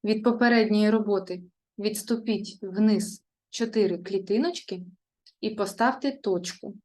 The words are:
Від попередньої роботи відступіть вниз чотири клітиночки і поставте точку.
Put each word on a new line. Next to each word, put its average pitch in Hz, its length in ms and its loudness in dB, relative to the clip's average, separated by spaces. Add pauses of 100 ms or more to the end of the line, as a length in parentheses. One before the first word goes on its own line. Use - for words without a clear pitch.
Від 214 200 0
попередньої 226 640 4
роботи 196 520 0 (360)
відступіть 214 840 -4
вниз 202 640 0 (260)
чотири 208 480 0
клітиночки 196 840 -2 (580)
і 214 100 -4
поставте 226 640 -2
точку. 190 640 -6 (100)